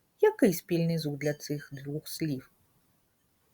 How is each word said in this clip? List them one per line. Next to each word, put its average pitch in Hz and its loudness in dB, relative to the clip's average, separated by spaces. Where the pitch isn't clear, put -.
Який 392 6
спільний 165 0
звук 147 -4
для 147 0
цих 147 -6
двох 143 -8
слів? 147 -4